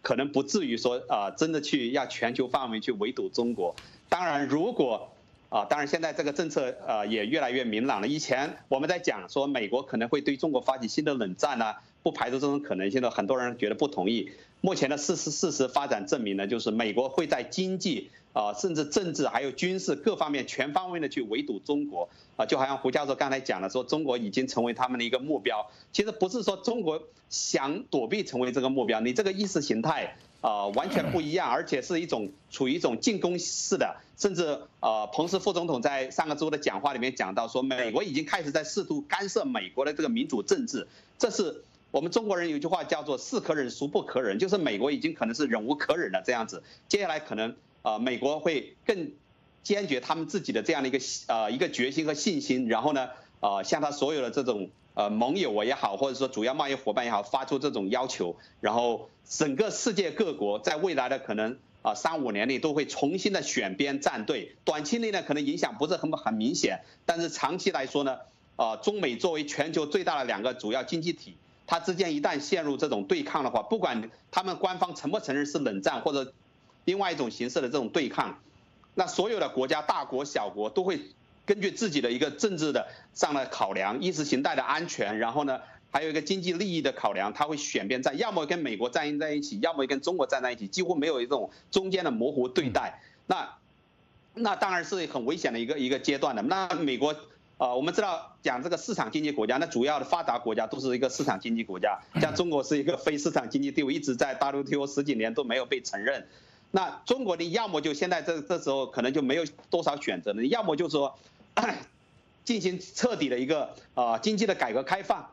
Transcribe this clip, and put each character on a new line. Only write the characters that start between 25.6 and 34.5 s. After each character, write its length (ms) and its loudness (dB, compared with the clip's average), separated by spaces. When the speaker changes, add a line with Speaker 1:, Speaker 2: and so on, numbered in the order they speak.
Speaker 1:
其 120 2
实 80 -4
不 160 2
是 140 -2
说 140 0
中 260 0
国 200 0
想 560 -2
躲 220 0
避 160 0
成 180 -2
为 120 2
这 80 2
个 80 2
目 160 2
标， 160 2
你 120 2
这 120 2
个 80 2
意 140 0
识 140 0
形 220 0
态， 340 -2
啊， 280 2
完 220 0
全 200 0
不 100 2
一 120 -2
样， 180 2
而 140 2
且 180 0
是 180 -2
一 60 -4
种， 240 -2
处 180 0
于 60 2
一 40 0
种 220 2
进 180 2
攻 200 0
式 380 -2
的。 200 0
甚 180 0
至， 260 0